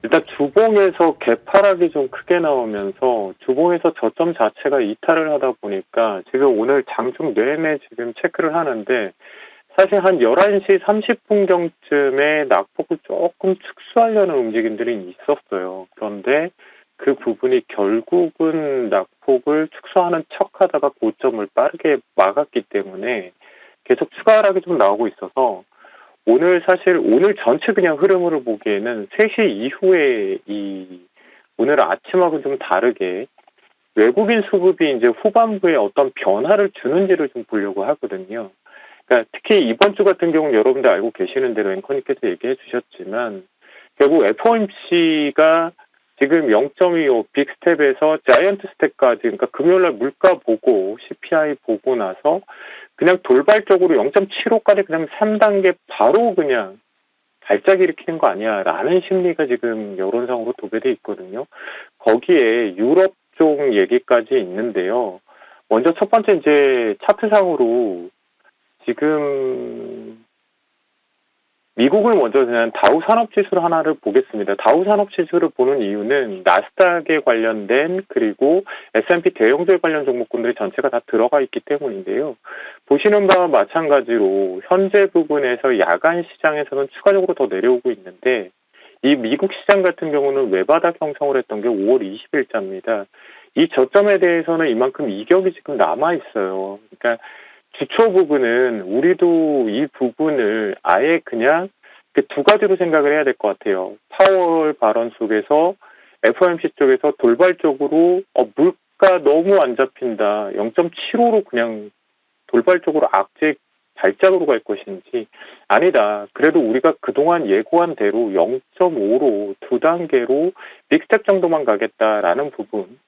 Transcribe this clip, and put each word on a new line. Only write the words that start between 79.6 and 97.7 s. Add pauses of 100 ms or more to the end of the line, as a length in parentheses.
관련
종목군들이
전체가
다
들어가
있기
때문인데요. (500)
보시는
바와
마찬가지로
현재
부분에서
야간
시장에서는
추가적으로
더
내려오고
있는데 (500)
이
미국
시장
같은
경우는
외바닥
형성을
했던
게
오월
이십
일자입니다. (500)
이
저점에
대해서는
이만큼
이격이
지금
남아있어요. (100)
그러니까 (540)